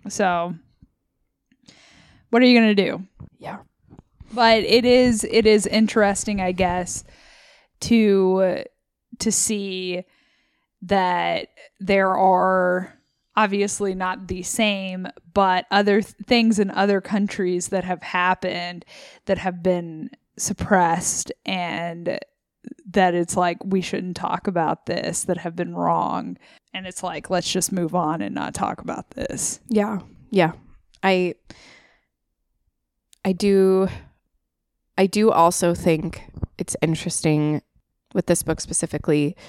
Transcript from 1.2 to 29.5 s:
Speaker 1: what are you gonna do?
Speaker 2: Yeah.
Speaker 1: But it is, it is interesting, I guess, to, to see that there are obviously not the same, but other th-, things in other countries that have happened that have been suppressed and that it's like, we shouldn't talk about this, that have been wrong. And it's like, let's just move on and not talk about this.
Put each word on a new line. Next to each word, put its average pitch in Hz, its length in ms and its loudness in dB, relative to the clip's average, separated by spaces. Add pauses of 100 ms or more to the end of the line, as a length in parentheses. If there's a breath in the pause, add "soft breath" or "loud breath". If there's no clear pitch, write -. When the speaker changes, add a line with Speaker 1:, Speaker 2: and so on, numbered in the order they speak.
Speaker 1:
what 240 140 4
are - 20 8
you 247 140 8
gonna 214 160 4
do? 190 280 0 (360)
Speaker 2:
Yeah. - 180 -14 (760)
Speaker 1:
But 226 300 6
it 233 220 4
is, 247 380 4
it 220 240 2
is 214 180 6
interesting, 208 760 0
I 185 100 -2
guess, 180 520 -4 (760 soft breath)
to, 190 840 2 (520)
to 226 140 -2
see 185 720 -4 (800)
that 175 640 0 (320)
there 190 360 2
are 185 800 2 (420)
obviously 202 600 0
not 185 320 -6
the 185 160 -8
same, 190 640 -4 (260)
but 185 380 2
other 202 300 4
th-, - 120 -8 (140)
things 226 320 4
in 196 120 2
other 196 280 2
countries 185 680 -2
that 180 160 -2
have 185 180 -6
happened 180 800 -2 (440 loud breath)
that 190 100 0
have 180 260 -8
been 170 460 -2 (280)
suppressed - 960 0 (140)
and 170 720 -6 (680)
that 185 280 2
it's 175 240 0
like, 175 260 0
we 190 180 0
shouldn't 180 360 -6
talk 185 300 -4
about 165 400 -2
this, - 360 -6
that 175 140 -2
have 170 180 -10
been 170 180 -6
wrong. 170 640 -2 (360 soft breath)
And 185 120 -10
it's 180 160 -14
like, 175 280 -8
let's 180 200 -2
just - 220 -2
move 175 240 -2
on 165 260 -2
and 101 140 -8
not 71 180 -8
talk - 280 -4
about - 300 -12
this. - 580 -8